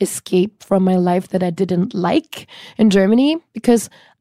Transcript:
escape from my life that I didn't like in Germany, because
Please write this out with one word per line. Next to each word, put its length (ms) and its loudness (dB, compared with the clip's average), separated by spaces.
escape 600 -2
from 200 0
my 140 2
life 320 0
that 140 -4
I 80 -2
didn't 420 -4
like 540 -4
in 100 4
Germany, 480 2
because 380 0